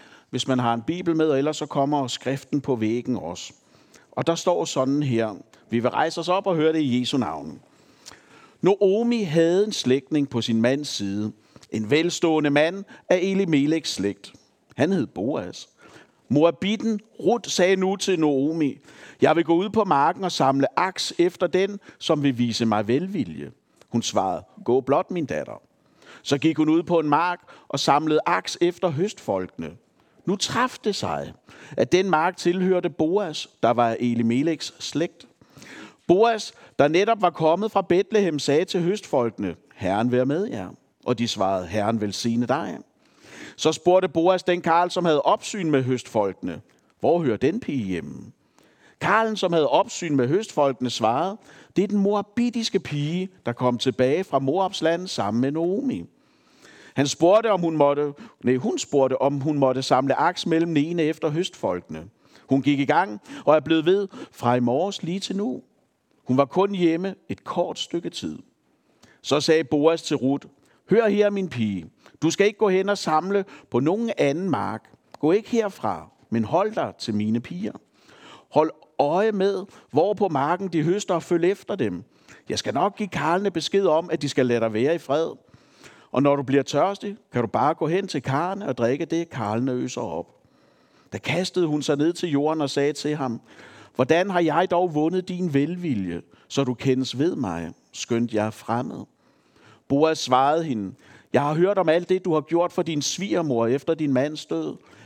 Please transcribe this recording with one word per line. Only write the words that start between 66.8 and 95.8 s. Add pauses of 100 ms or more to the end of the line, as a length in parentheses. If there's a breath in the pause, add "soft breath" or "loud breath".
et
kort
stykke
tid. (840 soft breath)
Så
sagde
Boas
til
Ruth, (420 soft breath)
"Hør
her,
min
pige. (360 soft breath)
Du
skal
ikke
gå
hen
og
samle (240 loud breath)
på
nogen
anden
mark. (300)
Gå
ikke
herfra, (180)
men
hold
dig
til
mine
piger. (800 loud breath)
Hold (280)
øje
med, (260 loud breath)
hvor
på
marken
de
høster,
og
følg
efter
dem. (460 loud breath)
Jeg
skal
nok
give
karlene
besked
om,
at
de
skal
lade
dig
være
i
fred. (800 loud breath)
Og
når
du
bliver
tørstig, (140)
kan
du
bare
gå
hen
til
karlene
og
drikke
det,
karlene
øser
op." (800 soft breath)
Da
kastede
hun
sig
ned
til
jorden
og
sagde
til
ham, (540 loud breath)
"Hvordan
har
jeg
dog
vundet
din
velvilje, (260 soft breath)